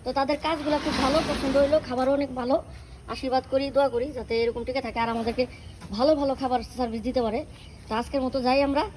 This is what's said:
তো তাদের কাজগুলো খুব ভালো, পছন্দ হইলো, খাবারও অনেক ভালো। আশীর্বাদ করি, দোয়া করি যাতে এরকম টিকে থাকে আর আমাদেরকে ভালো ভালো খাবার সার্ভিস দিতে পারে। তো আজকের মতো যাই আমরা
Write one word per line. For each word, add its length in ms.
তো 140
তাদের 280
কাজগুলো 380
খুব 200
ভালো, 140
পছন্দ 340
হইলো, 140
খাবারও 300
অনেক 120
ভালো। 140
আশীর্বাদ 300
করি, 120
দোয়া 200
করি 120
যাতে 160
এরকম 240
টিকে 180
থাকে 180
আর 120
আমাদেরকে 280
ভালো 240
ভালো 220
খাবার 180
সার্ভিস 300
দিতে 180
পারে। 140
তো 120
আজকের 260
মতো 200
যাই 220
আমরা 160